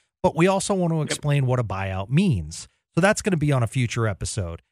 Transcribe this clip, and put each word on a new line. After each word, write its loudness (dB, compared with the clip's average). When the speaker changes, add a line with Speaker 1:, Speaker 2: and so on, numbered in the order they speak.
Speaker 1:
but 2
we 4
also 0
want 0
to 0
Speaker 2:
Yep. -2
Speaker 1:
explain 0
what 2
a 0
buyout -6
means. 0
So 2
that's 4
gonna 0
be 0
on 2
a 0
future -2
episode. -6